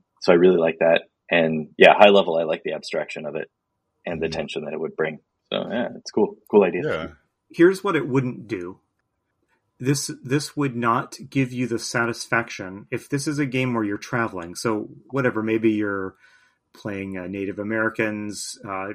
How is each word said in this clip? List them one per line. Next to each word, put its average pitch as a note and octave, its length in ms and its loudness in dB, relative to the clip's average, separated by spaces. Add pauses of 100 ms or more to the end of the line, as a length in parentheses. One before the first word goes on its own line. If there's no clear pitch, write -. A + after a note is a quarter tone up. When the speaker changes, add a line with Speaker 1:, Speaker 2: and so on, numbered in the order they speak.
(200)
Speaker 1:
so F#2 120 4
I F2 40 8
really F2+ 220 8
like E2 220 0
that. E2 220 4 (280)
And D#2+ 380 2 (100)
yeah, E2 180 10
high G#2 140 10
level, F2 260 4
I E2 60 2
like D#2+ 220 -2
the D#2+ 80 -6
abstraction - 520 -6
of D2 120 -8
it - 140 -10 (540)
and E2 160 -6
the D#2+ 60 0
Speaker 2:
Mm-hmm. D#2 60 -6
Speaker 1:
tension D2+ 320 -8
that D2 80 -8
it D#2 80 -8
would D#2 160 -8
bring. D#2 240 -4 (320)
So - 180 -4
yeah, A#2 260 -4
it's - 140 -18
cool. - 260 0 (140)
Cool G2+ 140 8
idea. F2+ 200 -2
Speaker 2:
Yeah. E2 220 -4 (440)
Speaker 3:
Here's F#3 340 4
what F#3+ 120 0
it C#3 120 -2
wouldn't B2+ 400 -2
do. F#2 320 -10 (1000)
This, C#3 320 -2 (120)
this C#3+ 340 -4
would C3+ 200 -2
not A#2+ 400 -2 (140)
give C3 220 0
you B2 140 -4
the A2+ 120 -2
satisfaction A#2 1120 -4
if - 180 -8
this C#3 180 -4
is D3 120 -2
a D3 80 -2
game B2+ 280 -2
where A2 100 -2
you're G2+ 120 -4
traveling. G2+ 580 -6
So A2 340 -4 (220)
whatever, B2 320 -2
maybe A2+ 280 0
you're G2+ 460 -4 (580)
playing, G2 420 -10
uh, F2+ 100 -10
Native G2 320 -8
Americans, G#2+ 1000 -4 (100)
uh, F#2+ 260 -8